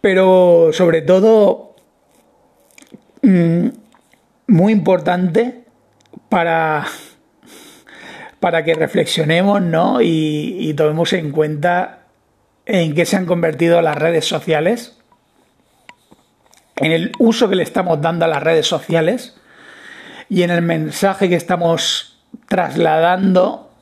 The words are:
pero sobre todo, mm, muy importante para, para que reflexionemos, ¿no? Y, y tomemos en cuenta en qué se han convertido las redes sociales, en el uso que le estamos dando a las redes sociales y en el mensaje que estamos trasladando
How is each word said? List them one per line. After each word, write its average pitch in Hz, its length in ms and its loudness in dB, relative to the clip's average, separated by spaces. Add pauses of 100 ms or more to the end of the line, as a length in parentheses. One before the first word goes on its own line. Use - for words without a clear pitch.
pero 185 720 4
sobre 165 300 2
todo, 196 720 2 (1500)
mm, 175 460 2 (800)
muy 196 240 4
importante 185 920 0 (640)
para, 165 560 0 (1600)
para 165 240 0
que 160 100 2
reflexionemos, 165 880 0
¿no? 175 400 0
Y, 156 560 -2
y 156 160 -4
tomemos 156 380 0
en 165 180 -4
cuenta 156 680 -2 (680)
en 170 280 -2
qué 170 120 0
se 196 100 -2
han 190 80 -2
convertido 170 560 0
las 156 160 -2
redes 156 300 -2
sociales, 165 720 -4 (1800)
en 160 140 -2
el 165 280 -4
uso 226 300 2
que 190 60 0
le 180 80 0
estamos 175 380 -4
dando 165 240 -2
a 165 40 0
las 147 140 -4
redes 160 240 0
sociales 165 680 -4 (920)
y 180 140 0
en 175 80 0
el 170 120 0
mensaje 170 680 -2
que 175 80 2
estamos 170 880 -4 (260)
trasladando 175 1200 0 (120)